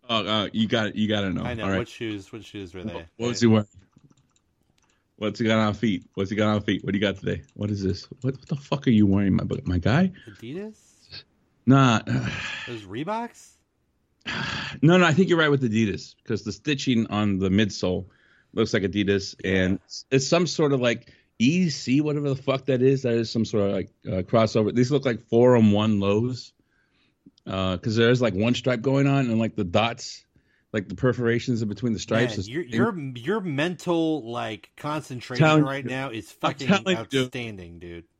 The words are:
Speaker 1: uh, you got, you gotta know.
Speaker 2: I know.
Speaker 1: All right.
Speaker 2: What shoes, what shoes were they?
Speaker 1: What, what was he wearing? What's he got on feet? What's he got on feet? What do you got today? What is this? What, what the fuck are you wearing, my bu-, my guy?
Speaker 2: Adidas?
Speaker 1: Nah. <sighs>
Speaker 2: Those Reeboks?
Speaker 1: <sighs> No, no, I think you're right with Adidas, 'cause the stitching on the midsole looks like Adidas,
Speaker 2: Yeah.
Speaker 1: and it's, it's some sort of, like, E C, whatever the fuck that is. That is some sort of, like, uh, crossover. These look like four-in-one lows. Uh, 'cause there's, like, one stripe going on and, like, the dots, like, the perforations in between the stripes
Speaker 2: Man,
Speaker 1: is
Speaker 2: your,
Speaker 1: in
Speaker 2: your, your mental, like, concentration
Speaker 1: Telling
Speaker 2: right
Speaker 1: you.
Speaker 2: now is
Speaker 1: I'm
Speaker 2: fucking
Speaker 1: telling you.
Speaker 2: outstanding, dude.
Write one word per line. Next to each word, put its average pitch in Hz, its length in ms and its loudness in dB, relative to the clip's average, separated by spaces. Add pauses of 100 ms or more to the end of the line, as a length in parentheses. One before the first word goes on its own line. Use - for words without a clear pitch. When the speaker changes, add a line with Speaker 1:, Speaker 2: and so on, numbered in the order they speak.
(160)
Speaker 1:
uh, 107 380 0
you 110 140 2
got, 110 280 0
you 107 120 0
gotta 101 240 0
know. 90 120 -4
Speaker 2:
I 123 100 -6
know. 110 100 -8
Speaker 1:
All 95 80 -4
right. 95 80 0
Speaker 2:
What - 100 -4
shoes, 104 420 -10
what 107 120 -14
shoes 95 300 -14
were 92 100 -14
they? 107 100 -10
Speaker 1:
What, 82 120 -12 (120)
what 113 120 -4
was 113 120 -6
he 120 60 6
wearing? 110 200 6 (1500)
What's 104 220 -6
he 120 60 0
got 110 140 4
on 107 140 2
feet? 95 320 -2 (100)
What's 98 160 -4
he 104 40 -4
got 107 200 2
on 104 60 0
feet? 101 220 -2
What 98 100 -4
do 101 40 0
you 98 40 0
got 98 160 0
today? 92 260 -6 (100)
What 104 160 -6
is 101 140 -4
this? 95 200 -2 (180)
What, 127 140 -4
what - 120 -20
the 156 80 -4
fuck 139 320 -4
are 127 40 4
you 107 140 6
wearing, 98 300 2
my 92 80 0
bu-, - 200 -6
my 90 140 -2
guy? 139 340 2 (180)
Speaker 2:
Adidas? 175 460 -14 (880)
Speaker 1:
Nah. 127 380 6
<sighs> - 640 -6
Speaker 2:
Those 113 160 -12
Reeboks? 208 680 -10 (760)
Speaker 1:
<sighs> - 60 -10 (500)
No, 170 160 6
no, 180 80 6
I 160 80 2
think 170 160 4
you're 170 80 4
right 156 140 4
with 139 100 2
Adidas, 110 540 -2 (100)
'cause 107 180 -6
the 107 80 -6
stitching 131 560 -2
on 101 300 0
the 95 120 0
midsole 95 580 0 (460)
looks 107 200 0
like 107 80 2
Adidas, 98 600 -2
Speaker 2:
Yeah. 92 80 -2
Speaker 1:
and 92 340 2
it's, - 240 -16
it's 135 180 2
some 175 200 2
sort 143 260 0
of, 127 80 0
like, 120 320 -2 (240)
E 165 320 2
C, 135 320 0
whatever 147 280 -2
the 135 60 0
fuck 135 300 -2
that 127 160 2
is. 131 220 4
That 120 100 0
is 117 160 0
some 113 160 -2
sort 101 240 0
of, - 60 -2
like, 95 140 -4 (180)
uh, 92 160 -2
crossover. 110 500 2
These 123 180 2
look 143 140 0
like 120 240 -2
four-in-one 110 680 6
lows. 110 540 0 (920)
Uh, 95 320 -2
'cause 107 180 -4
there's, 117 260 4
like, 110 120 0
one 110 220 0
stripe 123 260 -2
going 135 260 2
on 139 220 2
and, 113 100 0
like, 110 160 -2
the 104 100 -2
dots, 107 600 -2 (460)
like, 107 160 -4
the - 80 -10
perforations 120 640 0
in 110 60 -2
between 110 260 -4
the 92 60 -4
stripes 113 340 0
Speaker 2:
Man, 101 60 -6
Speaker 1:
is 95 100 -8
Speaker 2:
your, 151 140 -6
Speaker 1:
in 120 80 -12
Speaker 2:
your, 190 260 0 (180)
your 170 260 -4
mental, 160 880 -4
like, 113 460 -8
concentration 147 680 -4
Speaker 1:
Telling 156 180 6
Speaker 2:
right 139 200 -4
Speaker 1:
you. 120 60 -8
Speaker 2:
now 135 200 -6
is 110 200 -12 (120)
Speaker 1:
I'm 165 100 -2
Speaker 2:
fucking 139 160 -8
Speaker 1:
telling 190 300 0 (140)
you. 131 100 0
Speaker 2:
outstanding, 104 580 -10
dude. 85 260 -14 (140)